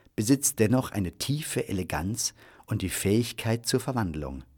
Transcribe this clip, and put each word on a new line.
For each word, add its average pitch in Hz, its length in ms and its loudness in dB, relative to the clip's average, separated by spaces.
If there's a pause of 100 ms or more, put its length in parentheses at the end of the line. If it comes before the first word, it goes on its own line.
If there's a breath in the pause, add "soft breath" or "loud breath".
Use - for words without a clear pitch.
(140 soft breath)
besitzt 131 440 2
dennoch 117 340 4
eine 92 200 -2
tiefe - 560 -4
Eleganz 92 640 -2 (320 loud breath)
und 113 160 -2
die 92 80 0
Fähigkeit 117 760 0
zur 127 140 2
Verwandlung. 78 640 -2 (140)